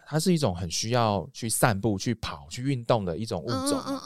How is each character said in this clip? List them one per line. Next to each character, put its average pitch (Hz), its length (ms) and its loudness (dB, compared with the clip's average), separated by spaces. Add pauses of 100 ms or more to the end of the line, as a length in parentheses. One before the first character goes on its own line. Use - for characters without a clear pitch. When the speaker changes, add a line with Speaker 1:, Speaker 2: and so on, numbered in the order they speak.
Speaker 1:
它 156 140 -2
是 185 120 4
一 165 60 4
种 110 160 2
很 87 160 -4
需 107 200 -2
要 110 420 4
去 - 160 -6
散 110 320 2
步、 104 180 2
去 120 180 0
跑、 73 340 -10
去 120 120 -8
运 131 220 -2
动 113 200 2
的 85 120 -2
一 107 80 -4
种 92 180 -4
物 - 60 -6
种 277 280 0
嘛。 262 100 -6
Speaker 2:
嗯， 269 100 -4
嗯， 262 100 -10